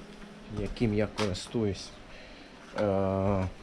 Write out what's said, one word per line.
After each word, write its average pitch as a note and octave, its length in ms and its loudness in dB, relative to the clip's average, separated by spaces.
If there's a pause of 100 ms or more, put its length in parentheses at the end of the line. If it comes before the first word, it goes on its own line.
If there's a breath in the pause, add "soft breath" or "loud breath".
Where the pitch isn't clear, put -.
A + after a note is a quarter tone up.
(600)
яким G#2 320 2
я G#2 140 4
користуюсь. G#2 840 0 (880 loud breath)
Е, G2 680 4 (160)